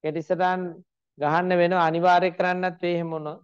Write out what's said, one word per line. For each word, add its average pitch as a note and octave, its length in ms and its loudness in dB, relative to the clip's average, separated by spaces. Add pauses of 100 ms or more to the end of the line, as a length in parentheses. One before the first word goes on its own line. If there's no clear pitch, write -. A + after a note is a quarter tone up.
කෙටි D#3 160 -4
සටහන් F#3 420 -2 (560)
ගහන්න D#3+ 360 0
වෙනවා F3 320 4
අනිවාර්ය F3 440 2
කරන්නත් F3+ 480 -2
වෙයි F3 160 -2
එහෙම E3+ 160 -4
වුණොත්. D#3 340 -10